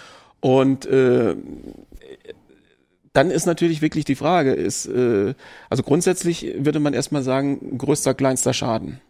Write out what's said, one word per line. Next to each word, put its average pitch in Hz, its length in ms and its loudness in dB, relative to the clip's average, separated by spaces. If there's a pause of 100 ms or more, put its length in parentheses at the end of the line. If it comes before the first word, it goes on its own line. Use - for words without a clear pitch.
(420)
Und, 131 440 4
äh, 123 500 4 (1800)
dann 151 180 4
ist 165 140 0
natürlich 165 360 0
wirklich 156 240 -2
die 139 100 -2
Frage, 147 380 2
ist, 85 320 -4
äh, 113 480 2 (360)
also 127 140 0
grundsätzlich 175 760 0
würde 147 200 0
man 147 140 0
erstmal 139 300 -2
sagen, 135 540 -2
größter, 139 360 0
kleinster 131 400 0
Schaden. 113 560 -4